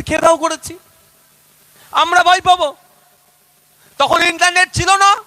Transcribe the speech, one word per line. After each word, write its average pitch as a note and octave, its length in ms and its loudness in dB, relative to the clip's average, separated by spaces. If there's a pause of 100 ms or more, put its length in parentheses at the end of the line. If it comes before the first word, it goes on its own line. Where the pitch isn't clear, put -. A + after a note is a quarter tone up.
খেদাও D#4+ 320 0
করেছি, D#4+ 400 -8 (1120)
আমরা E4+ 320 0
ভয় F4+ 180 2
পাবো? F4+ 340 0 (1200)
তখন E4 240 0
ইন্টারনেট F4 520 0
ছিল F#4 220 0
না G4 200 4 (120)